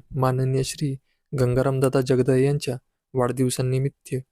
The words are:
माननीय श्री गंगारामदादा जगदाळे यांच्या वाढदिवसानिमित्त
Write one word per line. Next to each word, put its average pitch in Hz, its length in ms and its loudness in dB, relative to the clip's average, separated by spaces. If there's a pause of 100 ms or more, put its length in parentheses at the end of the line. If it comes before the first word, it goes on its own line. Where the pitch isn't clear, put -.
(160)
माननीय 131 480 0
श्री 143 280 -4 (420)
गंगारामदादा 131 680 2
जगदाळे 131 420 2
यांच्या 143 320 -2 (380)
वाढदिवसानिमित्त 131 1000 -2 (160)